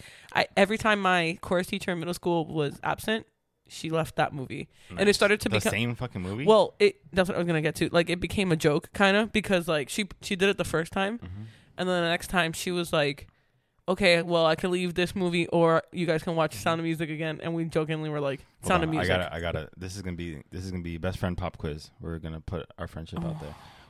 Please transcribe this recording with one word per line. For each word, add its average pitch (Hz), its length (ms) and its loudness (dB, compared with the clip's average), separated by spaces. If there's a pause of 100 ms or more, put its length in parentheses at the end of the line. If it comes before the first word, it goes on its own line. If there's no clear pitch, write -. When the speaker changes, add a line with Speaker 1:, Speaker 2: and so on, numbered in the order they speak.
(340)
Speaker 1:
I, - 220 2
every 202 200 4
time 214 240 2
my 180 400 2
chorus - 280 -2
teacher 196 240 -4
in 175 80 -4
middle 175 140 -4
school 170 300 0
was 151 380 -4
absent, 214 440 -2 (420)
she - 220 -10
left 160 260 -2
that 156 180 0
movie. 147 340 -10 (220)
And 180 120 -4
it - 40 4
Speaker 2:
Nice. 202 100 8
Speaker 1:
started 208 260 6
to 202 60 -2
Speaker 2:
The 202 100 4
Speaker 1:
become - 120 2
Speaker 2:
same 117 240 0
fucking 113 260 -6
movie? 101 260 -4
Speaker 1:
Well, 208 340 6
it, 202 160 6 (160)
that's 185 160 2
what - 80 -4
I - 20 0
was 170 80 -2
gonna 160 160 2
get 151 140 -2
to. 160 140 0
Like, 165 200 2
it 175 80 -2
became 180 320 -2
a 160 60 4
joke, 156 360 2
kinda, 196 400 4
because, 180 360 0
like, 151 200 -2
she, 208 200 -4 (120)
she - 140 -6
did 190 140 2
it 196 100 0
the 170 60 -4
first 165 280 -2
time. 196 260 -2
Speaker 2:
Mm-hmm. 95 240 -12 (360)
Speaker 1:
And 185 100 -2
then 180 140 2
the 170 60 0
next 175 180 -2
time, 170 260 0
she - 200 -6
was 175 200 -2
like, 147 360 0 (600)
"Okay, 180 340 4
well, 170 240 2
I 160 100 4
can 180 140 -2
leave 180 240 0
this 175 220 0
movie, 175 320 0
or 165 340 4 (100)
you 175 140 -2
guys 156 160 0
can 170 120 -4
watch 160 200 0
Sound 165 260 -2
of 165 40 -4
Music 165 260 -2
again." 156 320 -6
And 165 120 -4
we 165 100 -2
jokingly 156 460 -2
were 147 100 -4
like, 139 200 -4 (220)
Speaker 2:
Hold - 60 -4
Speaker 1:
"Sound 180 140 4
Speaker 2:
on, 160 60 0
Speaker 1:
of 160 60 0
Music." 92 180 2
Speaker 2:
I 92 60 4
gotta, 85 160 -2
I 82 60 -6
gotta, 82 360 -4
this 92 200 -10
is 98 60 -10
gonna 90 140 -6
be, 85 340 -8
this 92 140 -10
is 95 60 -8
gonna 90 120 -6
be 85 160 -6
best 90 200 -2
friend 90 180 -2
pop 87 220 -6
quiz. 76 320 -8 (100)
We're 82 180 -8
gonna 80 220 -10
put - 260 -8 (120)
our 87 100 -8
friendship 80 320 -10
out 80 160 -4
Speaker 1:
Oh. 76 80 -12
Speaker 2:
there. 71 100 -12 (360)